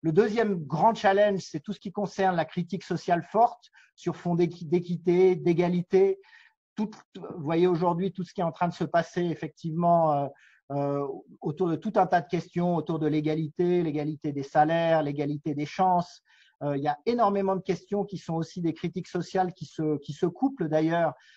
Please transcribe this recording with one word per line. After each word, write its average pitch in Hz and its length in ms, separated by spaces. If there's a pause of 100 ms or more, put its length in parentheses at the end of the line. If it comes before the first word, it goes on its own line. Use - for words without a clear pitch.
Le 160 100
deuxième 208 540
grand 170 280
challenge, 196 460
c'est - 200
tout - 120
ce - 80
qui 190 120
concerne 185 440
la 160 80
critique 175 400
sociale 170 380
forte - 480 (240)
sur - 220
fond 175 180
d'équi-, 170 320
d'équité, 175 680
d'égalité. 175 840 (540)
Tout, 214 160 (240)
vous 180 280
voyez 165 240
aujourd'hui 180 460
tout 185 100
ce - 120
qui 190 80
est - 20
en 165 80
train 175 160
de 170 60
se 175 100
passer 170 380
effectivement, 165 880
euh, 143 160 (440)
euh, 143 360 (320)
autour 156 280
de 160 80
tout 202 200
un 185 100
tas 175 140
de - 80
questions, 175 480
autour 156 220
de 151 80
l'égalité, 156 760
l'égalité 151 500
des 143 100
salaires, 160 600
l'égalité 147 520
des 147 100
chances. 180 580 (400)
Euh, 143 140
il 139 60
y 151 60
a 147 180
énormément 202 500
de 180 60
questions 196 420
qui 202 140
sont 165 160
aussi 165 260
des 165 140
critiques 170 340
sociales 180 460
qui - 100
se, 151 340
qui 143 140
se 175 140
couplent 175 420
d'ailleurs 160 460 (220)